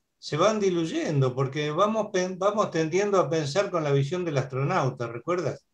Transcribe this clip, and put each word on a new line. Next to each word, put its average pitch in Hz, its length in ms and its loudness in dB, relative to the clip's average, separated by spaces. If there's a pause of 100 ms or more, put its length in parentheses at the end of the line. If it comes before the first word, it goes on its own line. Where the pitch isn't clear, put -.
(180)
se - 200 -8
van 208 220 4
diluyendo, 170 720 0
porque 139 360 -2
vamos 208 420 0
pen-, 185 260 0
vamos 202 320 0
tendiendo 180 500 2
a 143 100 2
pensar 160 400 0
con 165 140 0
la 143 80 2
visión 139 320 0
del 147 140 -2
astronauta, 135 680 -2
¿recuerdas? 131 640 -4